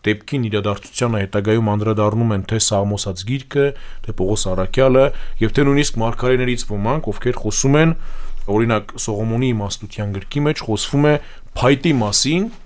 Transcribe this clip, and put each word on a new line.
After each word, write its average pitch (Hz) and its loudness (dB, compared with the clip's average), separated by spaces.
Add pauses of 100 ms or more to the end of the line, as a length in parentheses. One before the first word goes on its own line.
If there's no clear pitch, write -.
դեպքին, 110 -2
իրադարձությանը 104 -2
հետագայում 104 2
անդրադառնում 107 2
են 95 -2
թե 110 -2
Սաղմոսած 101 -2
գիրքը, 139 0 (400)
թե 107 -6
Պողոս 98 0
Առաքյալը, 123 4 (400)
և 113 0
թե 143 4
նույնիսկ 139 2
մարգարեներից 123 0
ոմանք, 107 -2
ովքեր - -2
խոսում 135 2
են, 160 6 (540)
օրինակ, 107 0
Սողոմոնի 113 -2
իմաստության 104 -6
գրքի 143 -4
մեջ 151 -2
խոսվում 143 2
է 151 6 (440)
փայտի 139 4
մասին 131 0 (180)